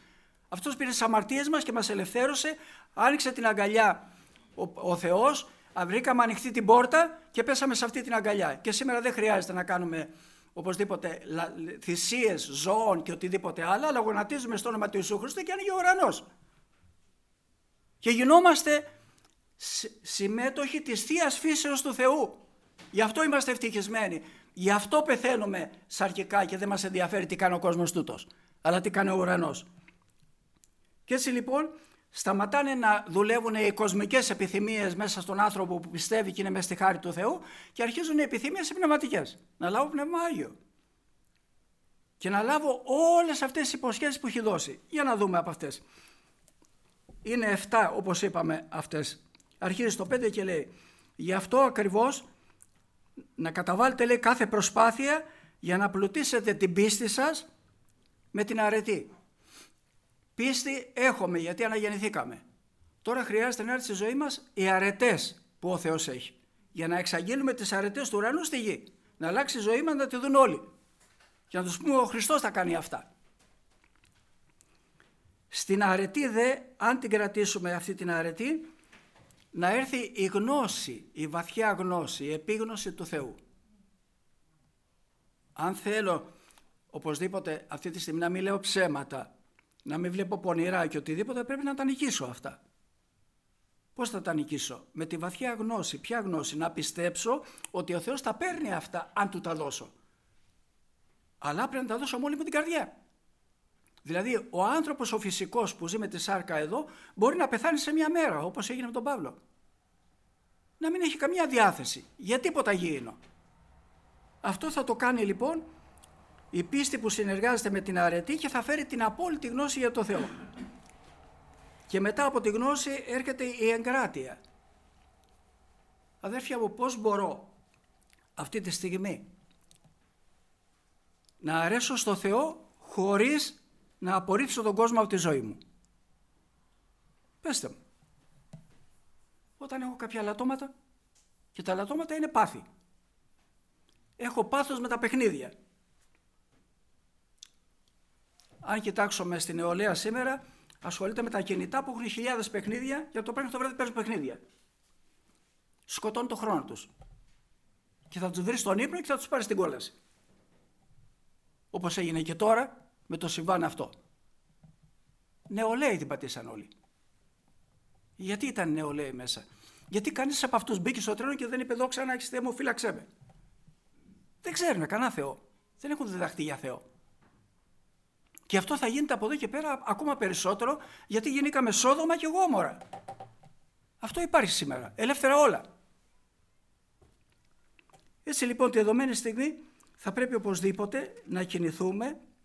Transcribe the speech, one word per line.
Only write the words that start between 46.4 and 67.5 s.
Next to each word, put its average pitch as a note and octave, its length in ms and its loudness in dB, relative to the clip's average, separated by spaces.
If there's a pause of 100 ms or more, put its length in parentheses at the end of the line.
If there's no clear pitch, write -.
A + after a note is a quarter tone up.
Είναι A3+ 240 0
εφτά, G3 440 4
όπως F#3 320 -2
είπαμε, E3 460 -2
αυτές. D#3 540 -6 (360)
Αρχίζει F#3 300 0
στο G#3 180 -2
πέντε A#3+ 220 0
και G3+ 160 -2
λέει, E3 280 -4 (440)
«Γι' E3 160 -2
αυτό F#3+ 260 2
ακριβώς A#3 640 4 (1120)
να E3 160 -2
καταβάλλετε», G3+ 560 4
λέει, A#3+ 120 6
«κάθε A#3+ 280 4
προσπάθεια A#3 800 4 (340)
για F3+ 180 0
να G3 140 2
πλουτίσετε G3+ 640 0
την F#3 180 2
πίστη G#3 360 4
σας D4+ 400 0 (800)
με G#3 140 -2
την A3 160 -2
αρετή». G#3+ 500 0 (1200)
Πίστη C4 580 -2
έχουμε A#3+ 460 2
γιατί F3 260 -2
αναγεννηθήκαμε. G#3 800 -2 (600)
Τώρα B3 220 0
χρειάζεται A3 380 0
να A#3+ 100 -4
έρθει B3+ 120 -2
στη G#3+ 80 -6
ζωή G#3 220 -2
μας C#4+ 400 -4
οι F#3+ 140 2
αρετές G3 760 2 (140)
που F3 120 -4
ο F3 80 0
Θεός D#3+ 300 -2
έχει. B2+ 260 -10 (380)
Για E3 160 -4
να F3 100 0
εξαγγείλουμε A3+ 540 0